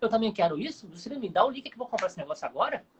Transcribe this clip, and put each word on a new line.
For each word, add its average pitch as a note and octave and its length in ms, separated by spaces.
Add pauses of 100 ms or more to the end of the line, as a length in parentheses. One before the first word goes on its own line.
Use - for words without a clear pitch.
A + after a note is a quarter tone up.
eu A3+ 80
também A3+ 240
quero E3 240
isso. A#3 300
Você E3+ 280
me A3+ 140
dá F#3 160
o C4+ 60
link C4 180
que - 60
eu - 20
vou A#3 100
comprar G#3 200
esse - 100
negócio D3 280
agora? G3+ 380 (160)